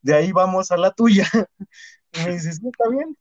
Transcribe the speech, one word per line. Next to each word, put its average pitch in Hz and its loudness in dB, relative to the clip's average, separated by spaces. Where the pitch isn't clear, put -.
de 139 0
ahí 165 2
vamos 185 0
a 180 0
la 185 2
tuya". 202 4
<laughs> - -4
Y 165 -8
me 175 -4
dice, 165 -8
"Sí, 165 -12
está 233 -2
bien". 294 -6